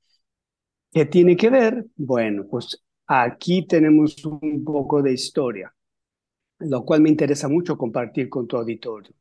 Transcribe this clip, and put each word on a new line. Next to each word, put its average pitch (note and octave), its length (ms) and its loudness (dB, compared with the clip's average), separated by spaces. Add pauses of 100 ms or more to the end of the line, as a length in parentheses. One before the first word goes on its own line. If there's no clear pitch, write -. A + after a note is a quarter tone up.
(880)
¿Qué D#3 160 0
tiene F3 300 6
que G#3+ 140 2
ver? A#3+ 360 2 (120)
Bueno, A2+ 520 -4
pues - 320 -8 (260)
aquí C#3+ 600 0
tenemos D#3 560 4
un D3+ 400 -8
poco D3 380 -2
de C3+ 100 0
historia, B2 640 -6 (840)
lo C3+ 260 -6
cual D#3 160 4
me D#3 80 6
interesa D3 380 0
mucho E3 280 -2
compartir B2 540 -6
con B2 180 -6
tu C3 80 -6
auditorio. A2+ 640 -10